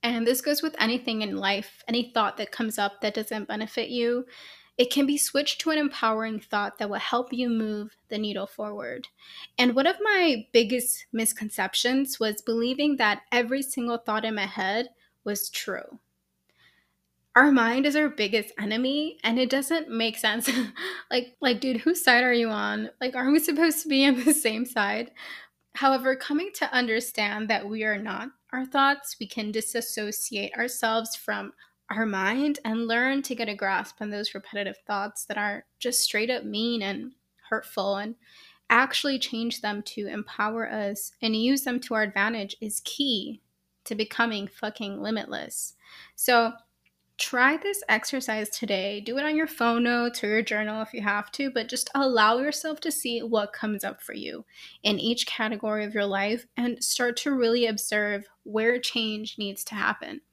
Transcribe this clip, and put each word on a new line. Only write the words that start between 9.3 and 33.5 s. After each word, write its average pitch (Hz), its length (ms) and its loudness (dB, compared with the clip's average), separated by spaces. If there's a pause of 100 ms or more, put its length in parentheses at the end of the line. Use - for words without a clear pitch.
And 247 180 6
one 269 100 4
of 339 160 4
my 359 520 4
biggest 240 580 4
misconceptions 226 1080 0
was 214 220 0
believing 254 560 2
that 208 240 4 (100)
every 247 300 2
single 240 360 -4
thought 220 280 -2
in 220 80 -2
my 202 140 -2
head 208 420 -2 (340)
was 202 260 -4
true. - 500 -8 (1400)
Our 285 160 10
mind 247 340 4
is 285 100 2
our 302 140 4
biggest 214 500 0
enemy, 262 640 -2
and 233 160 2
it 254 100 2
doesn't 285 400 0
make 226 280 -2
sense. 226 380 0
<laughs> 247 40 2 (520)
Like, 247 300 -2
like, 247 180 2
dude, 254 220 0
whose 349 220 2
side 247 200 8
are 247 100 4
you 233 160 4
on? 208 400 -2 (120)
Like, 254 140 -2
are 254 140 2
we 302 100 8
supposed 311 440 2
to 320 60 -8
be 269 160 6
on 254 180 4
the 294 100 6
same 233 320 0
side? 214 460 -2 (640)
However, 262 400 4
coming 302 400 -2
to - 180 -2
understand 220 760 0
that 202 180 0
we 214 160 -4
are 214 140 0
not 214 320 -6 (240)
our 262 120 -4
thoughts, 277 540 2
we 214 80 -8
can 214 240 -6
disassociate 214 1040 -4
ourselves 226 600 -2
from 202 360 -6 (380)
our 214 160 0
mind 220 580 0
and 226 240 -2
learn 254 340 2
to 269 140 -4
get 226 140 -4
a 208 60 -4